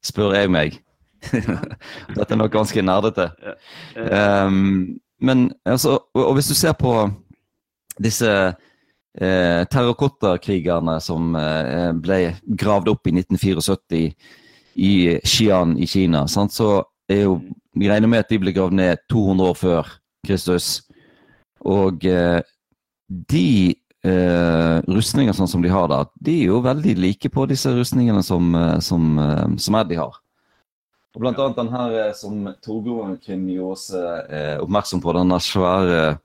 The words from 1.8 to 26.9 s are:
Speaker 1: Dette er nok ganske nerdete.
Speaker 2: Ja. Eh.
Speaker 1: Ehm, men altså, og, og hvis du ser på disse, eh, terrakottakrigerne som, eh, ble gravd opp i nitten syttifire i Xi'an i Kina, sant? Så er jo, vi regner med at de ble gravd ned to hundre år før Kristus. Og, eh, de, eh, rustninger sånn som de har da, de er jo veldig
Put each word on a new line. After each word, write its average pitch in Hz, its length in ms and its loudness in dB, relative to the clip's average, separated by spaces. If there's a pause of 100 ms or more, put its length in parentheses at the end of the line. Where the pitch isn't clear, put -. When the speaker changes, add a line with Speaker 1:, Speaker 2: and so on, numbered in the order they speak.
Speaker 1:
Dette 104 180 -2
er 113 40 0
nok 110 160 2
ganske 107 300 0
nerdete. 95 500 0 (100)
Speaker 2:
Ja. - 120 -14 (420)
Eh. 101 500 2
Speaker 1:
Ehm, 95 520 0 (220)
men 127 320 2 (140)
altså, 127 320 2 (160)
og, 131 140 2
og 135 60 2
hvis 139 140 2
du 147 60 -2
ser 165 200 2
på 113 360 2 (880)
disse, 101 540 2 (680)
eh, 90 440 2
terrakottakrigerne 90 1400 0
som, 82 320 -4
eh, 78 580 -2
ble 87 440 -2 (180)
gravd 101 340 0
opp - 180 -2
i - 40 0
nitten 90 260 0
syttifire 82 760 -2 (600)
i 92 480 2
Xi'an 92 560 2
i 87 60 -2
Kina, 85 420 0
sant? 101 240 -2
Så 104 320 0 (240)
er 101 160 2
jo, 92 160 2 (340)
vi 101 160 0
regner 110 180 4
med 117 120 4
at - 80 -4
de 110 100 0
ble 95 140 0
gravd 92 200 0
ned 92 260 2 (100)
to 110 180 0
hundre 92 240 2
år 85 80 -2
før 85 300 0 (360)
Kristus. 90 580 -2 (840)
Og, 95 380 0
eh, 87 360 2 (680)
de, 101 640 2 (300)
eh, 85 840 2
rustninger 110 480 0
sånn 92 160 -2
som 87 120 0
de 90 60 2
har 90 200 2
da, 71 160 0 (180)
de 156 200 0
er 101 40 2
jo 104 160 2
veldig 135 340 0